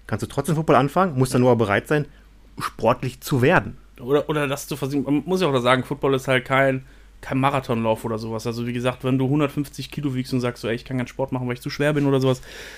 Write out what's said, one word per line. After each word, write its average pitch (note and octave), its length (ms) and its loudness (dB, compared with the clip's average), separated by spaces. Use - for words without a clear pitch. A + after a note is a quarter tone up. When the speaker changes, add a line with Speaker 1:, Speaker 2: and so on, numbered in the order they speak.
Speaker 1:
kannst G#2+ 160 -4
du G#2 40 -6
trotzdem D3 280 -2
Football D#3 220 4
anfangen, D3 380 2
musst B2+ 160 2
dann B2+ 100 4
nur B2 160 6
bereit G#2+ 300 2
sein, D3 180 0
sportlich - 640 -2
zu B2+ 220 0
werden. B2+ 340 2
Speaker 2:
Oder, C#3 300 2
oder D3 180 0
das C3+ 200 -6
zu D3+ 100 -4
versuchen. C#3 260 -2
Man C#3+ 220 0
muss F#3 160 0
ja F3 60 2
auch C#3 60 2
da B2+ 80 2
sagen, B2+ 220 4
Football C#3 320 0
ist C3 120 -4
halt B2+ 180 2
kein, C3 400 2
kein - 160 -4
Marathonlauf B2+ 640 0
oder A2+ 140 -4
sowas. A2+ 300 -6
Also A#2+ 180 -6
wie A#2+ 80 -6
gesagt, B2 300 -4
wenn C3 160 2
du C3 80 2
hundertfünfzig C#3+ 640 -2
Kilo C#3+ 240 -4
wiegst B2+ 180 -4
und B2+ 60 0
sagst A#2+ 240 -4
so, B2 40 -4
"Ey, A2+ 80 0
ich B2 100 -10
kann C3 120 -6
keinen B2 100 -4
Sport - 240 -6
machen, B2+ 160 -4
weil B2 60 -2
ich B2 80 -10
zu - 80 -8
schwer D3 240 0
bin" C#3+ 140 2
oder C3+ 120 4
sowas, C3 220 2